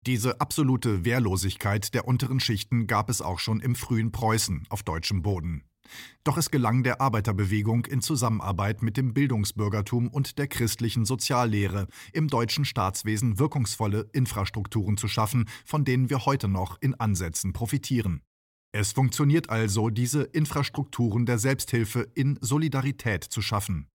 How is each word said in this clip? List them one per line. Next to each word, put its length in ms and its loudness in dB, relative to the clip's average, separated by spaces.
Diese 320 0
absolute 640 2
Wehrlosigkeit 880 0
der 140 -2
unteren 320 2
Schichten 480 0
gab 220 2
es 120 -2
auch 160 -4
schon 220 -2
im 160 0
frühen 340 0
Preußen 600 0
auf 120 -6
deutschem 400 -2
Boden. 400 -2
Doch 120 0
es 140 -2
gelang 320 2
der 180 0
Arbeiterbewegung 840 0
in 140 -2
Zusammenarbeit 840 0
mit 140 -2
dem 180 0
Bildungsbürgertum 920 0
und 300 -4
der 100 -2
christlichen 560 0
Soziallehre, 840 0
im 140 0
deutschen 380 0
Staatswesen 760 0
wirkungsvolle 760 0
Infrastrukturen 840 0
zu 100 -2
schaffen, 380 0
von 200 -2
denen 260 2
wir 160 -2
heute 220 0
noch 320 -2
in 160 0
Ansätzen 560 -2
profitieren. 680 -2
Es 200 0
funktioniert 560 4
also, 420 2
diese 320 0
Infrastrukturen 1000 0
der 140 2
Selbsthilfe 760 0
in 280 0
Solidarität 840 0
zu 160 -6
schaffen. 560 -2